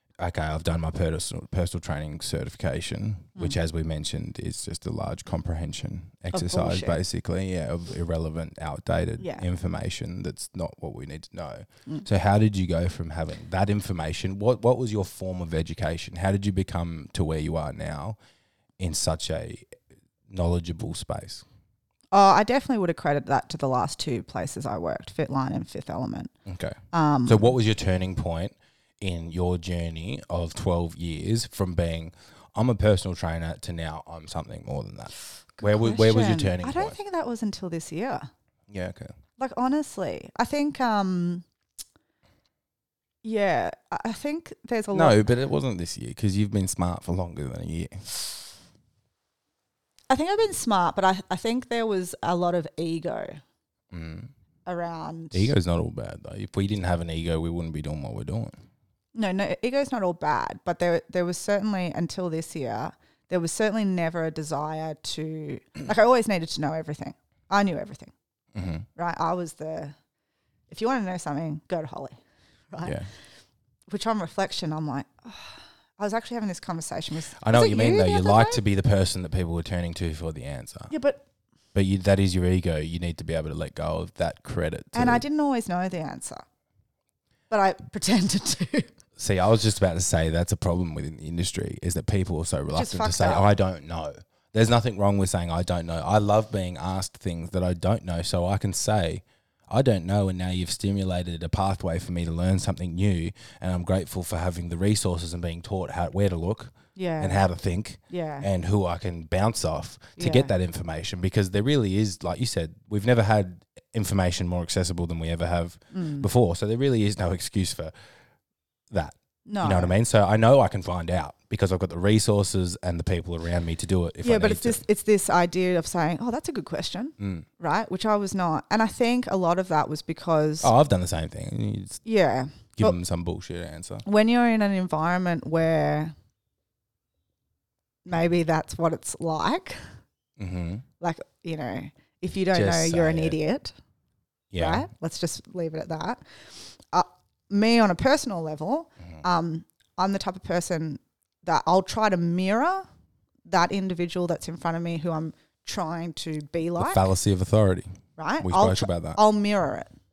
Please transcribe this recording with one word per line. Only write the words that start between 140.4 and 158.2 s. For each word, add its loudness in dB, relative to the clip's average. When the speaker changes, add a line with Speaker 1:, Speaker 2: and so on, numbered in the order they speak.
Speaker 1:
Mm-hmm. -4
Speaker 2:
like, -4
you -6
know, -6
if -4
you 0
don't 4
Speaker 1:
Just 4
Speaker 2:
know, 0
you're 4
an 2
Speaker 1:
say 0
it. 2
Speaker 2:
idiot. -2
Speaker 1:
Yeah. 0
Speaker 2:
Right? -6
Let's -6
just -6
leave -4
it -6
at -8
that. -6
Uh, 4
me 6
on 8
a 4
personal 2
level, -4
Speaker 1:
Mm-hmm. -10
Speaker 2:
um, 0
I'm 2
the 0
type -4
of -16
person -2
that 2
I'll 6
try 0
to 2
mirror 2
that 4
individual -2
that's -4
in -8
front -2
of -4
me -4
who -4
I'm -4
trying -6
to -6
be 0
Speaker 1:
The -2
Speaker 2:
like. 0
Speaker 1:
fallacy 4
of 2
authority. 4
Speaker 2:
Right? -4